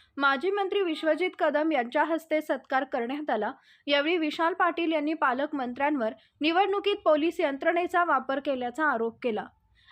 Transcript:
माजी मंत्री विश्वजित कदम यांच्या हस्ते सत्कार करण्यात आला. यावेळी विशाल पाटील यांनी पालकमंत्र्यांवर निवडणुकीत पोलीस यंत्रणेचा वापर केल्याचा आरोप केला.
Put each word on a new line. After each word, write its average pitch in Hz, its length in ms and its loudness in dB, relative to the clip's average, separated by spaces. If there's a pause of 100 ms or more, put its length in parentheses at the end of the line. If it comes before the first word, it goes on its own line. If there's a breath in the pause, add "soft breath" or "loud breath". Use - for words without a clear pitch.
(180 soft breath)
माजी 277 340 2
मंत्री 403 300 0
विश्वजित 320 480 0 (100)
कदम 311 320 2
यांच्या 262 320 0
हस्ते 311 380 -2
सत्कार 285 420 -2
करण्यात 285 460 -6
आला. 220 220 -2 (360 soft breath)
यावेळी 285 300 2
विशाल 320 360 0
पाटील 339 380 0
यांनी 302 220 0
पालकमंत्र्यांवर 269 960 -2 (320 soft breath)
निवडणुकीत 392 540 2
पोलीस 330 440 2
यंत्रणेचा 339 640 0
वापर 269 360 0
केल्याचा 262 460 -4
आरोप 226 380 0
केला. 214 200 -2 (480 soft breath)